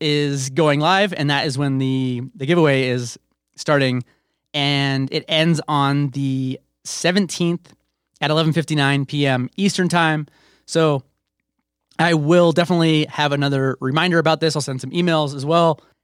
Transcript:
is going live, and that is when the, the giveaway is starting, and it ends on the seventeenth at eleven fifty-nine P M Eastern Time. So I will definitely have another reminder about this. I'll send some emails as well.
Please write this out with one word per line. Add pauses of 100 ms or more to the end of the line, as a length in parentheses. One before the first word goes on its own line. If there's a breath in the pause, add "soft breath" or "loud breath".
is
going
live,
and
that
is
when
the, (120)
the
giveaway
is (380)
starting, (480)
and
it
ends
on
the (240)
seventeenth (460)
at
eleven
fifty-nine
P
M
Eastern
Time. (400 soft breath)
So (960)
I
will
definitely
have
another
reminder
about
this.
I'll
send
some
emails
as
well. (240 soft breath)